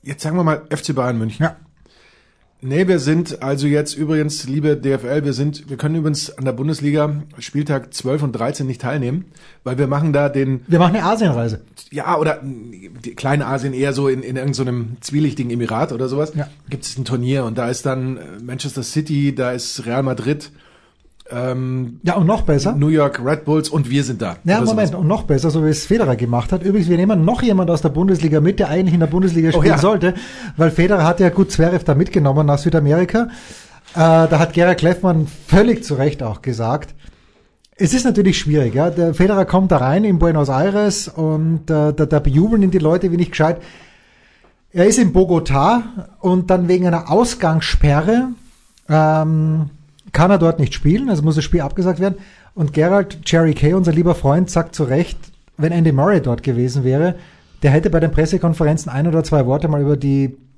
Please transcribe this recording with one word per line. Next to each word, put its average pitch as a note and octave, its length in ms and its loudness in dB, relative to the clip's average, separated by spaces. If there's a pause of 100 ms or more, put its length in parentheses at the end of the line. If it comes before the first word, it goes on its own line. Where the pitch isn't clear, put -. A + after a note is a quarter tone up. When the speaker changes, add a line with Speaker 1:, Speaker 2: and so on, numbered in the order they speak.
Speaker 1:
jetzt C#3+ 200 -14
sagen D#3 140 -4
wir F3+ 80 0
mal D#3 260 -2
F D3 120 -4
C D3 120 -6
Bayern B2 240 -2
München. A2 260 -4
Speaker 2:
Ja. - 120 -4 (1080)
Speaker 1:
Nee, D3 220 0
wir F3+ 140 2
sind D#3 420 -2
also C#3 240 -4
jetzt D3 300 -2
übrigens, D3+ 500 -4
liebe D3 300 -2
D C3+ 160 -2
F C3 100 -2
L, C#3+ 220 -4
wir C#3+ 80 -2
sind, C#3+ 360 -6
wir C#3 80 -10
können D3+ 200 -4
übrigens D3+ 420 -4
an C3+ 60 -8
der C3 80 -2
Bundesliga D3 720 -2 (160)
Spieltag D3 540 -6
zwölf C#3+ 300 -4
und C#3+ 80 -2
dreizehn C3 380 -6
nicht B2 120 -8
teilnehmen, C3+ 440 -4 (400)
weil B2+ 140 -6
wir C#3 100 0
machen C#3+ 240 0
da C#3+ 160 2
den C3+ 400 -2
Speaker 2:
Wir E3+ 100 4
machen F3 160 4
eine G#3 100 -2
Asienreise. D3 580 0 (280)
Speaker 1:
Ja, C#3+ 280 -4
oder D#3 260 0
die A#2 720 -16
kleine C#3 300 -2
Asien C3+ 280 -4
eher C#3 180 -2
so C#3 140 -2
in, C3 160 0
in B2+ 140 -8
irgend C3 180 -4
so C3+ 80 -4
einem B2 380 -4
zwielichtigen C#3 500 -2
Emirat A#2+ 400 -4
oder B2+ 180 -4
sowas. D3 280 -4
Speaker 2:
Ja. C#3+ 100 -4 (240)
Speaker 1:
Gibt C3 140 -10
es - 120 -12
ein C3 80 -6
Turnier B2 420 -2
und A2+ 120 -6
da A#2+ 100 -4
ist B2 160 -6
dann, C3 340 -4
äh, - 20 -16 (200)
Manchester C3 440 -10
City, C#3+ 500 -2
da B2+ 160 -2
ist B2 340 -10
Real B2 200 -2
Madrid, C3 480 -4 (800)
ähm, B2+ 720 -6
Speaker 2:
Ja, F3 140 -2
und F#3 100 2
noch E3+ 160 2
besser. D3+ 320 0
Speaker 1:
New D3 140 2
York C#3+ 360 0
Red D3 220 -2
Bulls D#3 240 0
und C3+ 180 -2
wir C3+ 160 0
sind A#2+ 160 -6
da. F2+ 240 -6
Speaker 2:
Ja, F#3+ 140 2
Speaker 1:
Oder A3+ 80 0
Speaker 2:
Moment, G#3+ 220 0
Speaker 1:
sowas. E3+ 120 -6
Speaker 2:
und E3 60 0
noch G#3 160 0
besser, D3 280 0
so D#3 140 0
wie D#3 40 2
es D3+ 180 -2
Federer G3 300 2
gemacht A#2+ 360 -2
hat. F3+ 100 -2
Übrigens, F#3+ 280 0
wir E3+ 80 4
nehmen F#3+ 260 2
noch A3+ 180 0
jemand F#3+ 280 2
aus E3 100 0
der E3 80 0
Bundesliga D#3 520 2
mit, F3+ 180 2
der G3+ 100 0
eigentlich F3 240 0
in E3+ 80 2
der E3 60 4
Bundesliga E3 440 2
Speaker 1:
Oh, - 20 -2
Speaker 2:
spielen D#3+ 220 4
Speaker 1:
ja. C#3+ 40 2
Speaker 2:
sollte, F#3+ 340 2 (460)
weil D#3+ 120 4
Federer E3+ 340 2
hat F3 160 2
ja F3+ 100 6
gut F#3+ 200 2
Zverev F3 340 2
da D3+ 100 2
mitgenommen D3 520 2
nach C#3+ 120 2
Südamerika. E3 720 2 (640)
Äh, - 0 -
da E3 440 4
hat E3 140 2
Gerhard F3 260 4
Kleffmann E3+ 480 2 (200)
völlig A3+ 380 4
zu D3 100 -4
Recht C#3 280 -2
auch A2 200 -8
gesagt, A#2+ 520 -4 (840)
es F3 180 0
ist B3+ 100 0
natürlich G3 340 2
schwierig, D3 360 0
ja. D#3 160 2
Der E3+ 240 0
Federer G3 320 2
kommt F#3 260 2
da D3+ 60 4
rein C#3+ 260 2
in G3 140 2
Buenos D#3 320 2
Aires G3 580 0
und, D#3 640 -2
äh, D3+ 220 2
da, - 0 -
da D3+ 260 0
bejubeln F3 440 4
ihn F#3+ 100 4
die F#3 60 2
Leute F3 320 2
wie E3+ 60 0
nicht F3 140 0
gescheit. E3 320 0 (1120)
Er F3 140 4
ist G#3+ 120 4
in F#3+ 160 2
Bogotá E3+ 680 2 (380)
und F#3 300 0
dann F3 180 2
wegen F3+ 180 2
einer E3+ 240 -2
Ausgangssperre, E3+ 1160 2 (600)
ähm, D#3 840 2 (420)
kann F3 180 4
er G3+ 60 6
dort E3 220 2
nicht C#3 160 -2
spielen, A3 340 0
also E3 140 0
muss D3+ 140 2
das D3+ 80 -2
Spiel E3+ 180 0
abgesagt F3+ 360 -2
werden. F#3+ 180 -2 (380)
Und D3 200 -4
Gerald F#3 500 0
Jerry E3 300 2
Kay, D3 180 2
unser F3+ 200 2
lieber E3+ 220 2
Freund, E3+ 360 0
sagt E3 240 -4
zu D#3 100 -2
Recht, C3+ 320 -2 (400)
wenn D#3+ 160 -2
Andy E3 180 4
Murray D3+ 300 2
dort A#2+ 220 -2
gewesen B2+ 420 -2
wäre, D3+ 300 0 (480)
der C#3+ 80 4
hätte D#3+ 180 4
bei E3 100 2
den D#3+ 120 2
Pressekonferenzen D#3+ 840 0
ein C#3 140 0
oder D#3+ 180 0
zwei D3 220 2
Worte C#3 220 0
mal D3 120 0
über C#3+ 160 2
die C#3 400 0 (220)